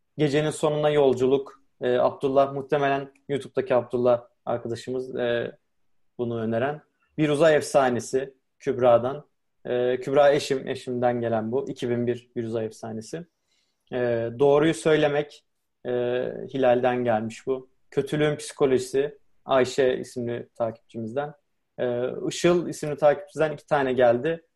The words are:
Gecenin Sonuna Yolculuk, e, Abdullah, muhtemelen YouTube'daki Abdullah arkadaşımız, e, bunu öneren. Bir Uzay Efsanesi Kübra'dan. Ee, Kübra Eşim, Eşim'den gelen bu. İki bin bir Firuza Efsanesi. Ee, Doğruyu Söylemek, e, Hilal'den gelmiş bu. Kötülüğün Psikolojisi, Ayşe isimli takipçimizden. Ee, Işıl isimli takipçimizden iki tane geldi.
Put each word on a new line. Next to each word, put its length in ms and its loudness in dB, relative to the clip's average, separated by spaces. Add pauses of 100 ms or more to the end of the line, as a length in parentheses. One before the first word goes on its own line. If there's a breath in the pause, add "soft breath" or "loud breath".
(180)
Gecenin 340 0
Sonuna 380 0
Yolculuk, 720 2 (200)
e, 160 0
Abdullah, 560 0
muhtemelen 580 -2 (180)
YouTube'daki 460 -2
Abdullah 480 2 (220)
arkadaşımız, 720 -6
e, 420 -4 (600)
bunu 240 -4
öneren. 400 -4 (360)
Bir 120 0
Uzay 260 4
Efsanesi 800 0 (260)
Kübra'dan. 680 2 (400)
Ee, 360 0
Kübra 320 4
Eşim, 340 -2
Eşim'den 540 -2
gelen 300 -2
bu. 180 -4
İki 200 -6
bin 180 0
bir 260 -4
Firuza 300 -4
Efsanesi. 600 -10 (680)
Ee, 360 -2 (100)
Doğruyu 340 4
Söylemek, 720 0 (400)
e, 40 -6 (640)
Hilal'den 500 2
gelmiş 440 -2
bu. 220 -6 (220)
Kötülüğün 440 0
Psikolojisi, 840 0 (280)
Ayşe 520 2
isimli 580 -8
takipçimizden. 800 -6 (460)
Ee, 220 -2 (280)
Işıl 380 0
isimli 300 -8
takipçimizden 540 0
iki 140 -14
tane 280 0
geldi. 520 2 (100)